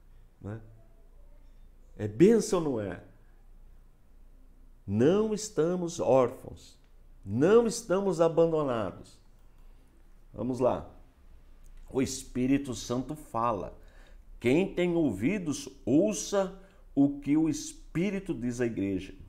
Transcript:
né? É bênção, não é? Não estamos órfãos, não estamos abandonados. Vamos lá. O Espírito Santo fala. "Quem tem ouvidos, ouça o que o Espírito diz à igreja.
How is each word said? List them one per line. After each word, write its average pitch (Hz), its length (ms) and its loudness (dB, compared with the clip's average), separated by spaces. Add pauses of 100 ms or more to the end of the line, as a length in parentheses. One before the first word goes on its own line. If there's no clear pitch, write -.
(400)
né? 107 220 -10 (1400)
É 107 120 -6
bênção, 190 500 4
não 139 220 -2
é? 95 200 -8 (1800)
Não 170 480 2
estamos 175 680 -2
órfãos, - 760 0 (480)
não 165 400 4
estamos 185 540 -2
abandonados. 156 960 0 (1160)
Vamos 120 260 -4
lá. 101 340 0 (960)
O 127 120 -2
Espírito 131 760 -2
Santo 131 400 -6
fala. 113 640 -4 (640)
"Quem 156 320 2
tem 175 200 0
ouvidos, 156 760 -2 (160)
ouça 190 760 0 (320)
o 143 280 2
que 143 160 2
o 160 100 4
Espírito 185 840 -4
diz 123 260 -4
à 123 60 2
igreja. 98 500 -4 (140)